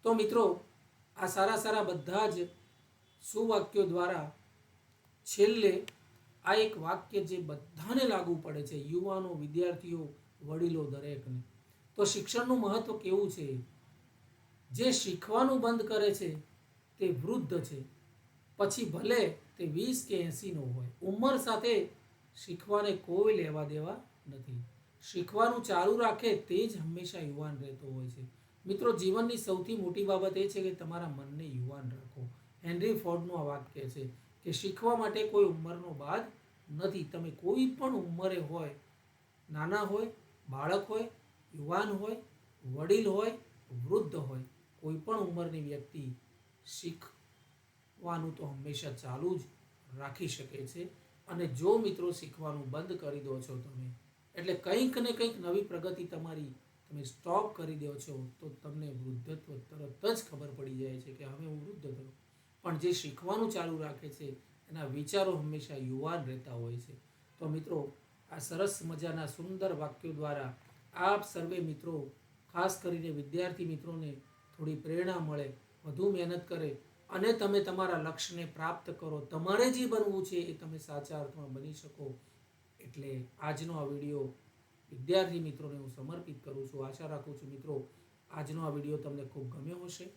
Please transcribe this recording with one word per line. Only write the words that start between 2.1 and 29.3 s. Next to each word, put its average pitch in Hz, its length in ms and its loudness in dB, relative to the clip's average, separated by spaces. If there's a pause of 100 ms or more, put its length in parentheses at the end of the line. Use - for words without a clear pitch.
જ 175 160 0 (840)
સુવાક્યો 208 560 4
દ્વારા 170 480 0 (880)
છેલ્લે 208 600 8 (600)
આ 185 80 6
એક 214 240 6
વાક્ય 185 460 -2
જે 180 140 -2
બધાને 165 680 0
લાગુ 175 400 4
પડે 147 240 -4
છે, 156 100 -6
યુવાનો, 180 560 -2
વિદ્યાર્થીઓ, 165 760 -2 (380)
વડીલો, 160 400 2
દરેકને, 131 560 -6 (540)
તો 202 100 6
શિક્ષણનું 233 540 2
મહત્વ 220 380 2
કેવું 190 340 4
છે? 135 260 -4 (1120)
"જે 247 200 4
શીખવાનું 240 720 4
બંધ 233 200 4
કરે 208 320 4
છે 160 260 -2 (600)
તે 190 100 4
વૃદ્ધ 165 540 0
છે, 135 200 -8 (720)
પછી 202 280 2
ભલે 180 520 4 (200)
તે 180 80 -4
વીસ 208 420 0
કે 196 100 2
એંસીનો 170 440 -2
હોય, 127 260 -4 (140)
ઉંમર 226 360 4
સાથે 226 520 4 (560)
શીખવાને 202 460 2
કોઈ 202 460 6
લેવા 151 260 0
દેવા 151 380 -4 (280)
નથી. 127 340 -8 (380)
શીખવાનું 220 640 2
ચાલુ 196 340 6
રાખે 226 400 6
તે 208 300 2
જ 214 100 -4
હંમેશા 175 420 -4
યુવાન 147 380 -4
રહેતો 135 300 -10
હોય 127 220 -6
છે." 127 320 -12 (240)
મિત્રો, 202 320 4
જીવનની 220 400 4